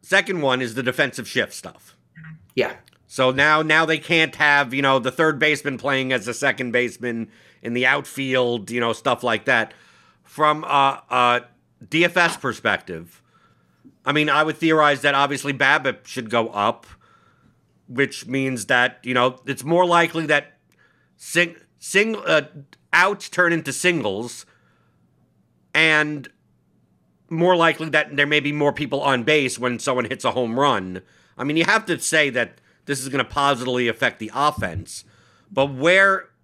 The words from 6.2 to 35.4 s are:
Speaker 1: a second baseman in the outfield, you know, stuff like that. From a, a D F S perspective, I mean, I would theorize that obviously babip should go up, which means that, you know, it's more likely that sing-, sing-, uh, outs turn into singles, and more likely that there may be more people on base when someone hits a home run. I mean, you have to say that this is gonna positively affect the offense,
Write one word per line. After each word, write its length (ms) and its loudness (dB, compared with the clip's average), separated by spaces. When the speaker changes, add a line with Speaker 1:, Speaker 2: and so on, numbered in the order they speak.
Speaker 1:
a 60 -6
second 380 -2
baseman 600 -4
in 100 -6
the 140 0
outfield, 840 -2
you 100 -4
know, 140 0
stuff 300 -2
like 220 -2
that. 280 0
From 420 0
a, 440 2
a 320 2
D 140 2
F 140 0
S 200 2
perspective, 840 -6
I 60 -2
mean, 180 2
I 140 4
would 140 -2
theorize 440 4
that 140 4
obviously 380 0
babip 520 2
should 240 -10
go 200 0
up, 360 -2
which 400 -4
means 400 -4
that, 340 2
you 120 -8
know, 340 0
it's 160 -8
more 220 2
likely 420 2
that 300 -2
sing-, 400 -2
sing-, 380 0
uh, 300 0
outs 360 2
turn 240 2
into 200 -4
singles, 720 -2
and 540 0
more 260 4
likely 340 2
that 260 0
there 120 2
may 120 2
be 120 -4
more 200 0
people 300 -4
on 220 0
base 340 0
when 220 -4
someone 260 -2
hits 180 -8
a 80 0
home 280 -2
run. 420 0
I 60 -8
mean, 140 -2
you 80 2
have 220 2
to 120 -2
say 300 0
that 320 -4
this 160 -4
is 80 -8
gonna 140 -4
positively 640 -2
affect 320 -4
the 140 -10
offense, 720 -4